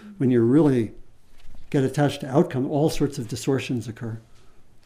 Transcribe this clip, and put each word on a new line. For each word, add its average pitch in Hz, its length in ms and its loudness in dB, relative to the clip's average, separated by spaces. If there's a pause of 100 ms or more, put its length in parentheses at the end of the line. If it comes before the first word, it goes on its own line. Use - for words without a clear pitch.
(180)
when 127 140 2
you 120 100 4
really 127 500 4 (800)
get 143 140 2
attached 135 380 0
to 123 140 -4
outcome, 135 300 2
all 151 240 2
sorts 143 300 -2
of 113 80 -6
distortions 127 600 -2
occur. 113 300 -10 (680)